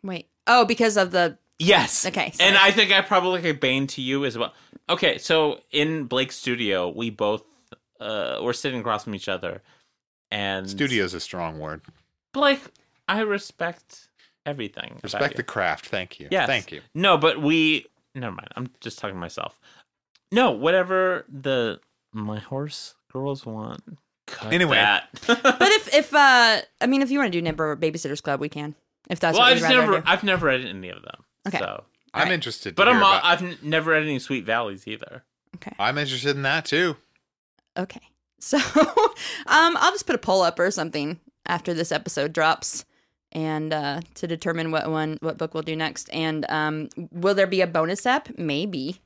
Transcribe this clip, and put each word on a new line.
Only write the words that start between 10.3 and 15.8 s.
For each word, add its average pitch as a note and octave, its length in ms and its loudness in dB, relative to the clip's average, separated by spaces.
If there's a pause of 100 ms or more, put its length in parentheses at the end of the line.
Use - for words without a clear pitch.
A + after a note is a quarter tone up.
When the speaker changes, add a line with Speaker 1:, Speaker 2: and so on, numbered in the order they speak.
Speaker 2:
And G2 380 -4
Speaker 3:
Studio A2 340 0
is F2 100 -4
a F2 60 -10
strong D#2+ 400 -8
word. D2+ 220 -10 (520)
Speaker 2:
Blake, C#4 280 2 (460)
I G3+ 140 -2
respect - 880 -8 (360)
everything C3 460 -8
about - 120 -18
Speaker 3:
Respect B2 300 -2
Speaker 2:
you. - 40 -8
Speaker 3:
the B2 60 -6
craft. F2 440 -2